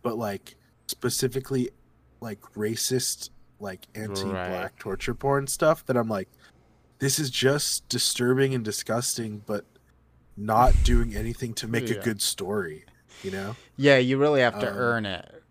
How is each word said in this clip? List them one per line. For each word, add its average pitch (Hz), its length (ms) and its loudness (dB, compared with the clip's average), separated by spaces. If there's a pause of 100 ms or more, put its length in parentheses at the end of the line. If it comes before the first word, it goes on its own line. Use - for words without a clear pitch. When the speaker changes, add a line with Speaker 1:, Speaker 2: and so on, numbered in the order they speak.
Speaker 1:
but, 117 140 -2
like, 104 380 -6 (320)
specifically, 131 840 -4 (500)
like, 107 200 -12 (140)
racist, 113 760 -2 (280)
like, 95 380 -12
anti-black 98 640 -4
Speaker 2:
Right. - 160 -12
Speaker 1:
torture 101 360 -6
porn 139 340 0
stuff 160 380 0
that 127 100 0
I'm 113 120 2
like, 101 200 -4 (720)
"This 135 180 0
is 143 120 -2
just - 580 0
disturbing 131 680 2
and 117 100 -4
disgusting, 107 800 -4
but 104 200 -4 (760)
not 113 320 6
Speaker 2:
<laughs> - 120 6
Speaker 1:
doing 117 320 4
anything 113 360 -6
to 113 140 -8
make 117 240 -2
a 113 60 2
Speaker 2:
Yeah. 98 80 -8
Speaker 1:
good 110 180 -2
story," 92 640 -4 (400)
you 190 80 -6
know? 196 240 -8 (200)
Speaker 2:
Yeah, 139 220 6
you 127 200 2
really 143 220 4
have 120 200 2
to 120 100 -2
Speaker 1:
Um, 101 80 -8
Speaker 2:
earn 117 260 0
it, - 460 -10